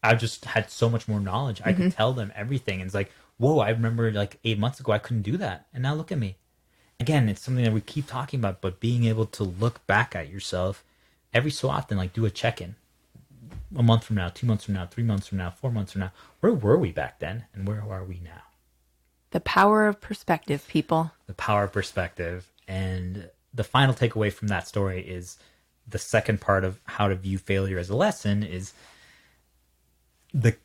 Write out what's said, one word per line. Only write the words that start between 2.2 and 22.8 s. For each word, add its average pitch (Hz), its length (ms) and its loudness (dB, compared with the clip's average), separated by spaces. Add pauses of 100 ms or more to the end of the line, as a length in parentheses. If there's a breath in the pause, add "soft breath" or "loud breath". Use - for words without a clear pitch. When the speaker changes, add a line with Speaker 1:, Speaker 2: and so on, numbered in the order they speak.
Speaker 1:
everything. 104 460 -4
And 92 60 -6
it's 95 80 -4
like, 98 160 0 (260 soft breath)
"Whoa, 143 220 4
I 104 100 4
remember, 117 420 2
like, 101 320 -2
eight 110 160 0
months 117 200 0
ago, 127 120 0
I 107 80 4
couldn't 110 240 -2
do 113 140 -2
that. 107 360 -6
And 127 100 -6
now 139 120 0
look 160 160 -8
at 165 80 -4
me." 95 180 -4 (640)
Again, 123 300 4
it's 98 120 -4
something 127 220 0
that 110 100 4
we 107 80 2
keep - 260 -6
talking 131 320 -6
about, 98 220 -2
but 92 180 -4
being 120 260 2
able 110 220 2
to - 160 -6
look 98 440 -2
back 107 280 2
at 78 140 -8
yourself 92 540 -4 (500)
every 131 180 2
so - 180 -2
often, 120 280 -2
like, 92 160 -2
do 113 120 0
a 104 40 2
check-in. 98 460 -4 (1000)
A 123 80 0
month 117 200 6
from 110 140 -2
now, 90 120 -2
two - 160 -6
months 110 200 0
from 101 100 -2
now, 90 100 -4
three 117 180 -6
months 101 240 0
from 98 120 -4
now, 87 100 -4
four 123 220 -6
months 104 220 -4
from 98 80 -2
now, 92 100 -6 (300 soft breath)
where 226 120 4
were 120 240 4
we 123 140 0
back - 280 -6
then? 104 340 -8
And 95 140 -6
where 104 140 -4
are 95 220 -8
we 90 160 -10
now? 85 240 -18 (880)
Speaker 2:
The 175 80 -2
power 208 480 6
of 202 140 0
perspective, - 640 -4
people. 160 440 0 (140)
Speaker 1:
The 101 80 -14
power 104 300 0
of 98 80 -2
perspective. 90 800 -4 (160)
And 92 640 -6 (240)